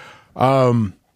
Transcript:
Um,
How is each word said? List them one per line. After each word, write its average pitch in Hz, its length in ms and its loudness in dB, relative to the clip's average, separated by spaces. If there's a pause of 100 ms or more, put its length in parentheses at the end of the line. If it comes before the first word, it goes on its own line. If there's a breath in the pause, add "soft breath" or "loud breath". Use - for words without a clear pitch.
(380 loud breath)
Um, 123 560 0 (220)